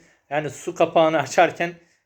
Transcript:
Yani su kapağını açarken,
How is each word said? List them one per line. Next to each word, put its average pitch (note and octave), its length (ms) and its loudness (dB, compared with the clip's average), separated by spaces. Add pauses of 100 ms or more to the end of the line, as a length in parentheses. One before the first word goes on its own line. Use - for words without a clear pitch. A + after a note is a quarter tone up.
(300)
Yani D3 200 -4
su - 240 -10
kapağını D#3+ 440 2
açarken, E3+ 540 0 (340)